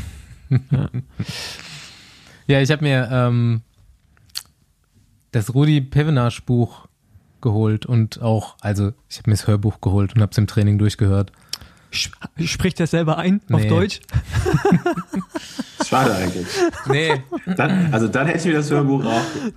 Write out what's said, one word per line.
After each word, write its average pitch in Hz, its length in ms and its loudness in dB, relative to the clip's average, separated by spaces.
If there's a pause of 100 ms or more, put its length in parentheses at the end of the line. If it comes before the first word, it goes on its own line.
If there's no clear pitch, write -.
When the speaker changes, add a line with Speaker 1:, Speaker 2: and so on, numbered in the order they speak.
(720)
Speaker 1:
Ja. 123 240 0
Speaker 2:
<laughs> 120 40 -6 (1500)
Ja, 135 140 4
ich 135 100 2
hab 151 120 0
mir, 131 280 0
ähm, 120 520 2 (1700)
das 113 200 -2
Rudi 147 260 4
Pevenage 135 680 0
Buch 120 400 0 (540)
geholt 107 460 0
und 113 360 0
auch, 110 380 0
also 101 320 0 (180)
ich - 80 -14
hab - 80 -8
mir 107 80 4
das - 120 -2
Hörbuch 104 340 0
geholt 98 340 0
und 110 80 4
hab's - 160 0
im 104 80 2
Training 104 320 2
durchgehört. 101 540 0 (600)
Speaker 1:
Sch-, - 180 -6 (360)
spricht - 340 -2
er 165 60 2
selber 156 320 0
ein 185 220 2 (120)
auf 110 100 4
Speaker 2:
Nee. 107 60 2
Speaker 1:
Deutsch? 143 360 2
<laughs> - 1800 -2
Speaker 3:
Schade - 280 2
eigentlich. 92 320 -4 (440)
Speaker 2:
Nee. 156 320 0 (340)
Speaker 3:
Dann, 180 360 2
also 113 160 0
dann 127 180 0
hätte 170 120 0
ich 170 80 -4
mir 165 80 2
das 147 160 -2
Hörbuch 139 340 2
auch, - 180 0 (340)